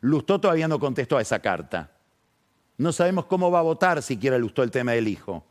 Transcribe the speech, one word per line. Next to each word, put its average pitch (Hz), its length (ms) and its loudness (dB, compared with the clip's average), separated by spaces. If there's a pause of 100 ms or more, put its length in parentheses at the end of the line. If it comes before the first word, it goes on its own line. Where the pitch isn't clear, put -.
Lustó 151 380 0
todavía 165 280 2
no 151 120 0
contestó 135 380 -2
a 120 40 2
esa 107 180 -2
carta. 85 520 -6 (840)
No 160 160 0
sabemos 180 320 0
cómo 180 240 2
va 175 100 4
a 165 40 2
votar 160 400 0
siquiera 127 340 0
Lustó 120 240 -2
el 123 80 2
tema 123 220 -2
del 117 160 0
hijo. 98 420 -8